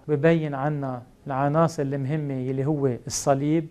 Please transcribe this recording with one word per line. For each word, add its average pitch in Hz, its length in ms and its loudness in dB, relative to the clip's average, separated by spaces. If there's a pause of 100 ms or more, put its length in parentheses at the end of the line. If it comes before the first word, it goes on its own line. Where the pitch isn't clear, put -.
ببين 151 460 2
عنا 135 480 -2 (260)
العناصر 147 560 2
المهمة 139 500 -2
يلي 131 320 -2
هو 143 240 2 (180)
الصليب 147 640 0